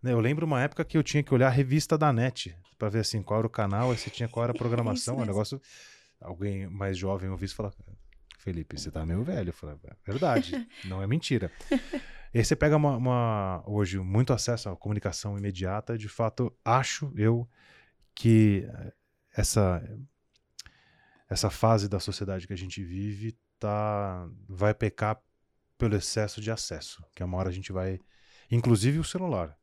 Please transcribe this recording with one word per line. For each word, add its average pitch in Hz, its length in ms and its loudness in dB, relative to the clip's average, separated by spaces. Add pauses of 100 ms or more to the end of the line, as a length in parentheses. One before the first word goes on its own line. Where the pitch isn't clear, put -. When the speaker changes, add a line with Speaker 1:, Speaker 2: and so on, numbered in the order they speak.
Speaker 1:
Né, 123 120 0
eu 117 60 4
lembro 139 260 2
uma 147 180 2
época 143 200 -2
que - 140 0
eu 151 60 6
tinha - 180 2
que - 120 0
olhar 127 140 8
a 127 40 6
revista 139 460 2
da 151 140 6
net 117 460 0 (220)
pra 107 100 0
ver, 110 120 2
assim, 107 200 -2
qual 107 200 0
era 113 60 0
o - 40 0
canal, 107 400 0
aí 117 60 0
você - 120 -8
tinha - 180 -6
qual 117 180 -2
era 120 80 0
a - 20 -4
Speaker 2:
<laughs> - 20 -6
Speaker 1:
programação, 117 560 -2
Speaker 2:
Isso - 0 -
Speaker 1:
o 139 40 -2
Speaker 2:
mesmo. 113 160 -2
Speaker 1:
negócio, 107 280 -2 (580)
alguém 95 480 -6
mais 95 300 -4
jovem 95 320 -2
ouvisse 95 240 -6
e - 40 -16
falar, 104 140 -4 (680)
"Felipe, 82 400 -8
você - 100 -8
tá 78 160 -6
meio 87 180 0
velho." 139 260 -4
Eu 85 40 -6
falei, 76 300 -14
"É - 100 -18 (100)
verdade, 165 720 0
Speaker 2:
<laughs> - 120 -16
Speaker 1:
não 95 180 -6
é - 20 -2
mentira." 110 460 0 (840)
E 117 60 2
aí 113 60 4
você 156 100 2
pega 151 220 4
uma, 147 180 4
uma, 113 720 0
hoje, 101 300 0
muito 98 320 2
acesso 117 380 0
à 90 60 -6
comunicação 101 640 -4
imediata, 101 600 -4
de 107 100 -8
fato, 113 440 -2 (120)
acho 131 540 0
eu 117 280 4 (680)
que, 110 580 6
eh, - 200 -12 (420)
essa, 95 480 4 (1500)
essa 104 200 0
fase 110 400 4
da 98 100 -2
sociedade 95 480 -6
que 104 60 -8
a 92 40 -6
gente 92 260 -8
vive 101 540 -6 (220)
tá, 104 680 -2 (200)
vai 98 260 2
pecar 107 460 0 (580)
pelo 107 180 2
excesso 104 460 -2
de 104 100 -6
acesso, - 520 -8 (120)
que - 80 -8
uma 90 140 -4
hora 95 120 0
a - 20 -4
gente 92 200 -8
vai, 92 280 -4 (500)
inclusive 120 500 4
o 160 40 -2
celular 123 600 -4